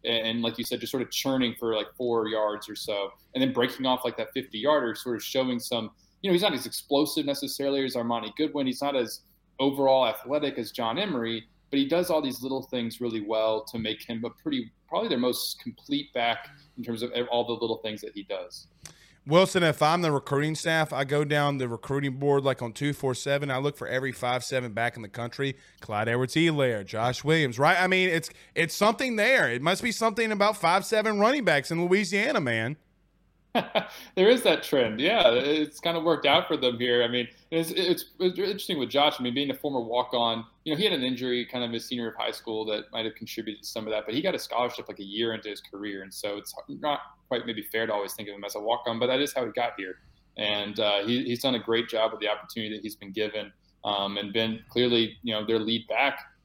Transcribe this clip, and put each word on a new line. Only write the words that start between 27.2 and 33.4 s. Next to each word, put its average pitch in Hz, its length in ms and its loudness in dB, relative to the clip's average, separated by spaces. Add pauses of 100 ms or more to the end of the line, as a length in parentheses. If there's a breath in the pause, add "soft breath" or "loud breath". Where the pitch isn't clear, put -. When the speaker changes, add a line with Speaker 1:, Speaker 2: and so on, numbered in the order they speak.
Speaker 2:
Williams, 139 360 2
right? 165 200 6
I 185 80 4
mean, 185 220 4
it's, 165 220 0 (240 loud breath)
it's 160 200 0
something 226 420 2
there. 208 360 4
It 120 80 0
must 170 220 0
be 233 100 0
something 220 400 0
about 208 240 2
five 185 300 4
seven 214 340 2
running 254 240 4
backs 151 260 4
in 165 140 0
Louisiana, 202 560 2
man. 120 420 0
Speaker 1:
<laughs> - 40 -20 (1300 loud breath)